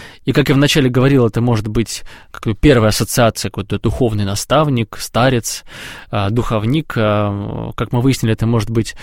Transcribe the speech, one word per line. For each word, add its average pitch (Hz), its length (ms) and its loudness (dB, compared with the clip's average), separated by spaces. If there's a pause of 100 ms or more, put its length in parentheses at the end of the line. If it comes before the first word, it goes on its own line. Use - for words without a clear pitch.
(240)
И, 139 80 0
как 143 160 2
я 143 80 4
вначале 139 340 4
говорил, 127 380 4
это 113 140 -2
может 113 260 0
быть 107 360 -4 (280)
как - 140 -12
бы 113 80 -2
первая 117 380 4
ассоциация, 113 580 0
какой-то 101 280 -6
духовный 113 460 -2
наставник, 120 800 -2
старец, 120 640 -2 (460)
а, 101 180 -2
духовник. 117 680 -2
А, 107 800 -2
как - 160 -6
мы 123 80 0
выяснили, 120 320 2
это 110 160 -2
может 113 220 0
быть 113 340 -2